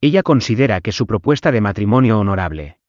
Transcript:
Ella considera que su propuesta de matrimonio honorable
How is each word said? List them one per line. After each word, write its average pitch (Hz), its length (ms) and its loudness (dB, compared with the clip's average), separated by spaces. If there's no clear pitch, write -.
Ella 151 220 2
considera 117 580 0
que 107 120 -6
su 113 140 -4
propuesta 139 460 -2
de 117 80 2
matrimonio 104 580 2
honorable 87 600 -4